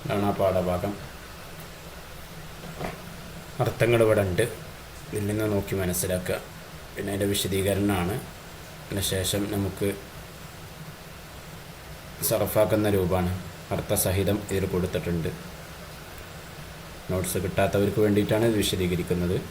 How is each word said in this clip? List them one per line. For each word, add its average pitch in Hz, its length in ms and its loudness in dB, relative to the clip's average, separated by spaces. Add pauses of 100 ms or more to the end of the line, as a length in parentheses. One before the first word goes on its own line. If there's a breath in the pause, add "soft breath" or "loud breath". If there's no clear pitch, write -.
ഇതാണ് 101 240 2
ആ - 100 6
പാഠഭാഗം. 92 540 4 (2750)
അർത്ഥങ്ങൾ 117 420 4
ഇവിടെ 107 240 8
ഉണ്ട്, 90 160 4 (640)
ഇതിൽ 104 200 -2
നിന്ന് 107 240 0
നോക്കി 95 280 0
മനസ്സിലാക്കുക. 90 560 0 (560)
പിന്നെ 98 180 -4
അതിൻ്റെ 98 200 0
വിശദീകരണമാണ്. 98 840 2 (680)
അതിന് 98 160 -2 (100)
ശേഷം 98 320 0 (100)
നമുക്ക് 98 360 0 (2500)
സർഫാക്കുന്ന 107 680 4
രൂപമാണ്, 90 360 4 (420)
അർത്ഥസഹിതം 98 600 2 (140)
ഇതിൽ 95 220 2
കൊടുത്തിട്ടുണ്ട്. 87 580 0 (1800)
നോട്ട്സ് 92 340 0
കിട്ടാത്തവർക്ക് 98 600 4
വേണ്ടിയിട്ടാണ് 104 460 6
ഇത് 107 120 4
വിശദീകരിക്കുന്നത്. 90 720 2 (140)